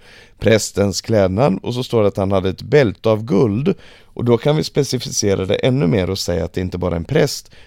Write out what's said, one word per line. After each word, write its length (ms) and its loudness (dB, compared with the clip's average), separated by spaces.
prästens 640 0
klädnad. 600 2
Och 100 -6
så 100 -4
står 180 0
det 60 4
att 100 -4
han 140 0
hade 180 0
ett 120 -6
bälte 480 2
av 140 2
guld. 500 2
Och 220 -8
då 120 4
kan 180 2
vi 80 0
specificera 840 -2
det 100 0
ännu 320 2
mer 220 0
och 100 -4
säga 260 -2
att 80 -8
det 80 -4
inte 160 -4
bara 180 -2
är 20 -2
en 60 -4
präst, 480 -2